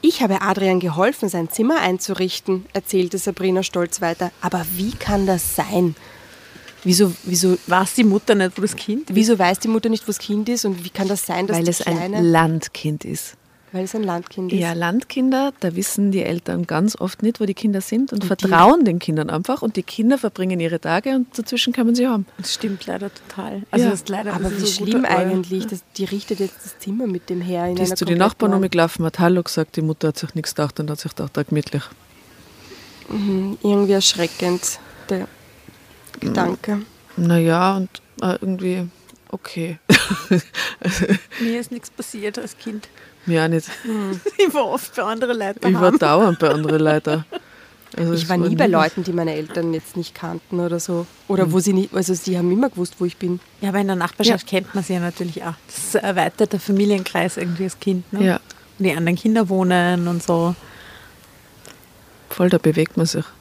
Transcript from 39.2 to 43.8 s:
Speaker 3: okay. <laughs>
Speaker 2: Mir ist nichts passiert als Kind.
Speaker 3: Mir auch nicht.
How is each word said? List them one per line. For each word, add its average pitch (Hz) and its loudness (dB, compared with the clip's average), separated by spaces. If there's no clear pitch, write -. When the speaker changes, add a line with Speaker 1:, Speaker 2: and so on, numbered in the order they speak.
Speaker 3:
okay. 170 -8
<laughs> - -4
Speaker 2:
Mir 233 -2
ist 226 -12
nichts 240 -14
passiert 208 -10
als - -14
Kind. 214 -12
Speaker 3:
Mir 165 2
auch - 2
nicht. 165 0